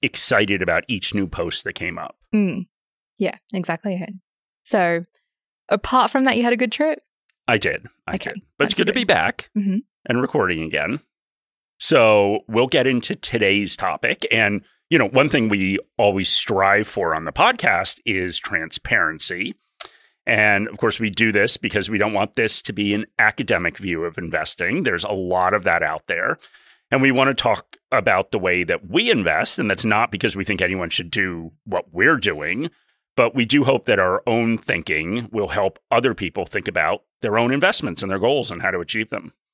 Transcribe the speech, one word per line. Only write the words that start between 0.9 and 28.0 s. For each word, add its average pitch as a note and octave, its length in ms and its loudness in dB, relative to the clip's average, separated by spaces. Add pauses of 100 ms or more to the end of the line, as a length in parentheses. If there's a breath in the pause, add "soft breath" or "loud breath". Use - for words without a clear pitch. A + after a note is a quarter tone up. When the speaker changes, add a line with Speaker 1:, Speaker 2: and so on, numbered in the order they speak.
Speaker 1:
new G2 120 0
post E2+ 360 -6
that F#2+ 100 -10
came F2 240 -8
up? - 180 -12 (180)
Speaker 2:
Mm. F#3 340 0 (500)
Yeah, - 200 -2 (160)
exactly. F#3 500 -4 (600)
So F3 400 0 (640)
apart B3+ 420 2
from C4 140 2
that, C4 120 2
you A#3+ 60 0
had A#3+ 100 2
a A#3+ 40 -2
good A#3+ 140 0
trip? D#4 280 0 (480)
Speaker 1:
I A2+ 100 4
did. - 280 -2 (220)
I F#3 80 -6
Speaker 2:
Okay, - 160 -8
Speaker 1:
did. G3+ 100 -12 (160)
But - 80 2
it's - 80 0
Speaker 2:
that's - 40 -6
Speaker 1:
good F#3 100 2
to - 60 0
Speaker 2:
good. B3+ 60 0
Speaker 1:
be A#3+ 60 0
back - 520 0
Speaker 2:
Mm-hmm. G3 200 0 (300)
Speaker 1:
and B2 140 0
recording F2+ 420 0
again. D#2+ 380 -2 (800)
So G#2+ 680 4
we'll A#2 200 2
get B2+ 200 2
into B2 280 -2
today's G2+ 640 0
topic. - 540 -2
And, G#2 320 0 (260 soft breath)
you D#3+ 100 4
know, A2 80 2
one C3 220 4
thing A#2+ 200 2
we F#2+ 280 0 (200)
always G2 320 2
strive G2+ 580 2
for E2 280 -2
on E2 100 -4
the - 60 -6
podcast - 760 0
is F#2 340 -2
transparency. F2 1120 -4 (720 loud breath)
And G#2+ 440 4
of G#2 100 -16
course, A2+ 200 0
we A2+ 120 0
do A2 200 2
this G#2 240 2
because G2+ 340 -4
we G#2+ 100 -2
don't G#2+ 140 0
want G2+ 220 -2
this A2+ 280 -2
to - 100 -10
be G2+ 220 0
an G#2+ 100 -4 (140)
academic G2+ 580 0
view F2 280 -4
of D#2+ 120 -8
investing. F2 640 -4
There's F2+ 220 -2
a G#2 60 -4
lot F#2 420 0
of G2+ 120 0
that E2+ 180 2
out D#2 240 -4
there. F#2 320 -2 (500 soft breath)
And C3 120 2
we C3+ 100 4
want C3 180 4
to C3+ 60 0
talk - 420 -2 (140)
about G2 400 2